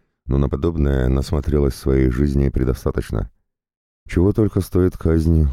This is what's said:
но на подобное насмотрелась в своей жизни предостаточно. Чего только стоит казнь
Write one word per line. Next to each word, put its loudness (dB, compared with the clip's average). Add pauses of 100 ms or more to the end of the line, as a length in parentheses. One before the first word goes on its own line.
(260)
но 0
на 2
подобное -2
насмотрелась 0
в -18
своей 2
жизни 0
предостаточно. -4 (800)
Чего 2
только 0
стоит 0
казнь 2